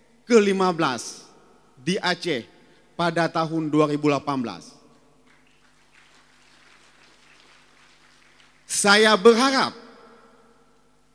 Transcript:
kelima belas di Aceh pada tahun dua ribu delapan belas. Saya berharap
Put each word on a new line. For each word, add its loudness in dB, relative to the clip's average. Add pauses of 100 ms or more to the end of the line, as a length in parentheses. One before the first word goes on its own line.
(260)
kelima 2
belas -6 (480)
di -6
Aceh -6 (480)
pada -2
tahun -4
dua 2
ribu -2
delapan -4
belas. -12 (4000)
Saya 4
berharap 4 (1400)